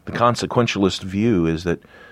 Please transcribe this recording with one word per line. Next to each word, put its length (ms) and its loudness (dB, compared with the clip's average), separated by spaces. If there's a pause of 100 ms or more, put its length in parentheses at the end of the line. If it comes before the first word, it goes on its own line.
The 80 -10
consequentialist 880 0
view 460 0
is 180 -2
that 180 -2 (280)